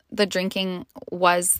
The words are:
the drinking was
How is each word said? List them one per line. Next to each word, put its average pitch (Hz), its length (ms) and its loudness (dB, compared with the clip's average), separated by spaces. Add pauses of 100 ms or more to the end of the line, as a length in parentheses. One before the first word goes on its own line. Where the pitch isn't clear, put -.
(120)
the 208 160 2
drinking 185 580 -4 (240)
was 180 500 2